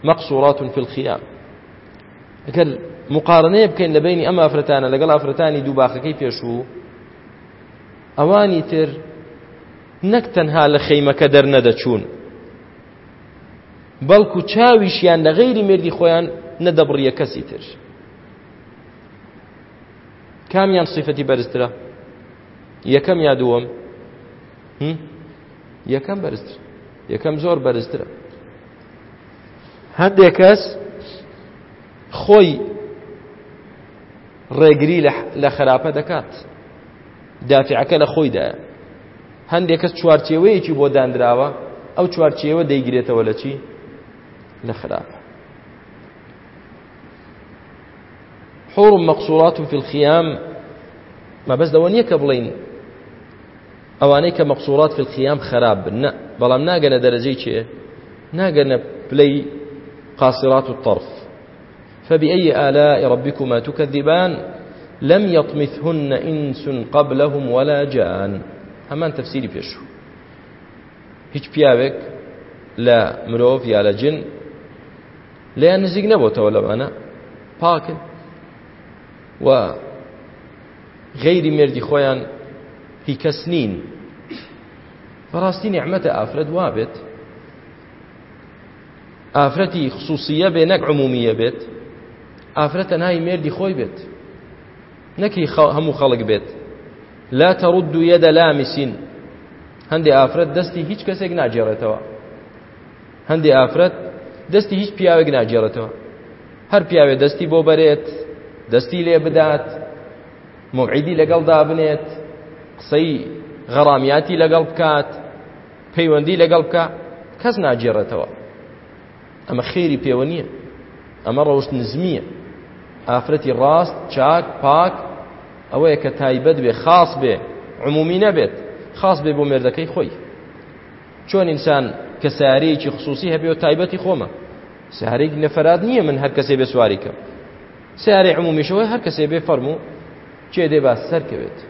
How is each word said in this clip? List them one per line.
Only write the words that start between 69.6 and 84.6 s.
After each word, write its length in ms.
هیچ 200
پیاوێک 420
لە 120
مرۆڤ 360
یا 200
لە 140
جن 160
لەیان 240
نزیک 280
نەبووتەوە 440
لەمانە، 320
پاکن. 380
و 20
غەیری 280
مێردی 380
خۆیان 320
هی 160
کەس 260
نین. 240